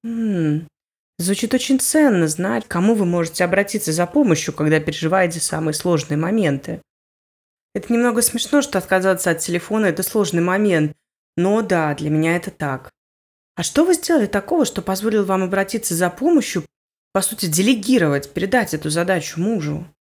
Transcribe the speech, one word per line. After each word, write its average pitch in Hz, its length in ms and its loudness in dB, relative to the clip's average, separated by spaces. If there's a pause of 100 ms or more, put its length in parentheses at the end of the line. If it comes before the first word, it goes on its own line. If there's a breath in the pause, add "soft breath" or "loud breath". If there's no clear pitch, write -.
М. 180 600 0 (520)
Звучит 196 360 0
очень 262 240 2
ценно 247 480 4
знать, 190 380 -2
к - 40 -20
кому 196 260 2
вы 208 100 2
можете 170 400 0
обратиться 196 480 0
за 175 140 0
помощью, 214 480 2
когда 156 260 2
переживаете 165 600 0
самые 156 340 -2
сложные 156 420 0
моменты. 170 680 -2 (920)
Это 202 180 -4
немного 233 300 2
смешно, - 380 0
что 277 180 -4
отказаться 185 520 0
от 165 80 0
телефона — 196 480 -2
это 175 160 0
сложный 170 400 0
момент. 180 540 2 (400)
Но 202 260 2
да, 165 320 0
для 151 160 -6
меня 160 260 2
это 175 140 -6
так. 139 400 -8 (640)
А 175 80 -8
что 294 220 2
вы 359 100 4
сделали 320 320 0
такого, 233 380 0
что - 180 -6
позволило 208 420 0
вам 190 180 0
обратиться 196 520 -2
за 175 160 0
помощью, 262 540 0 (480)
по 196 100 0
сути, 208 240 -6
делегировать, 190 880 2
передать 190 420 0
эту 151 160 -4
задачу 170 500 -2
мужу? 175 460 -2 (140)